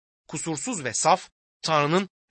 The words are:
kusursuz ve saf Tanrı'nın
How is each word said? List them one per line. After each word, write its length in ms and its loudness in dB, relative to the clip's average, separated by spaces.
kusursuz 560 -6
ve 100 -4
saf 360 2
Tanrı'nın 460 2